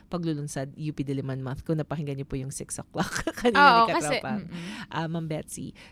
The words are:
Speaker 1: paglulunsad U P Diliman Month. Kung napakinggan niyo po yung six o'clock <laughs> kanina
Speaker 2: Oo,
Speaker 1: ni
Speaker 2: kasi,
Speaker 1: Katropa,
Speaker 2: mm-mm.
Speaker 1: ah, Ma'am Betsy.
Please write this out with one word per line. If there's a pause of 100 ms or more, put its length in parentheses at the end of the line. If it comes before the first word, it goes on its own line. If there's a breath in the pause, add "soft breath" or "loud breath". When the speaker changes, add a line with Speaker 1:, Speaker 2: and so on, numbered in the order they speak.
(100)
Speaker 1:
paglulunsad
U
P
Diliman
Month.
Kung
napakinggan
niyo
po
yung
six
o'clock
<laughs>
kanina
Speaker 2:
Oo,
Speaker 1:
ni
Speaker 2:
kasi,
Speaker 1:
Katropa, (100)
Speaker 2:
mm-mm. (240 loud breath)
Speaker 1:
ah,
Ma'am
Betsy. (220 soft breath)